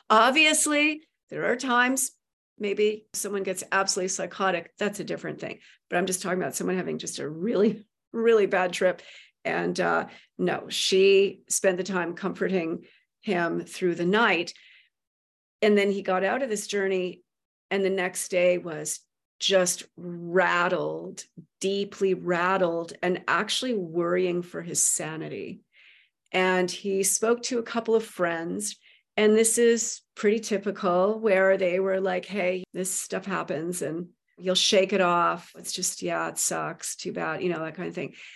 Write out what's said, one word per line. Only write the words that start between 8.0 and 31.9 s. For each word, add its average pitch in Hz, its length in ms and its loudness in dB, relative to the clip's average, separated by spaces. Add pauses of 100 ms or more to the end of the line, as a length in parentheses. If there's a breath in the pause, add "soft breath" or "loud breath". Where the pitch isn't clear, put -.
really 226 320 4
bad 185 260 0
trip. 180 300 0 (420 loud breath)
And, 175 360 -2
uh, 170 280 0 (300 loud breath)
no, 180 320 -2
she 196 800 4
spent 185 300 0
the 185 60 -4
time 180 300 -4
comforting 180 720 -4 (360 loud breath)
him 175 400 -2
through 170 340 -2
the 175 100 -2
night. 190 480 2 (1080 soft breath)
And 208 160 6
then 202 140 2
he 196 100 -2
got 185 220 0
out 233 200 0
of 262 60 -6
this 208 180 -6
journey. 190 540 -2 (500)
And 196 140 0
the 185 40 2
next 185 400 -4
day 180 280 4
was 156 420 -8 (400)
just 185 440 2 (140)
rattled, 175 1300 0 (360)
deeply 196 540 0
rattled, 175 880 0
and 180 260 0
actually 208 460 0
worrying 175 680 0
for 175 200 -10
his 160 200 -4
sanity. 151 800 -4 (720 soft breath)
And 185 380 2
he 196 340 -2
spoke 233 400 0
to 247 160 -2
a 226 40 -6
couple 226 320 -2
of 220 80 2
friends. 180 720 -4 (400 soft breath)
And 214 180 6
this 220 220 4
is 233 440 4 (140)
pretty 214 240 2
typical, 202 800 0
where 190 380 6
they 185 220 2
were 190 220 0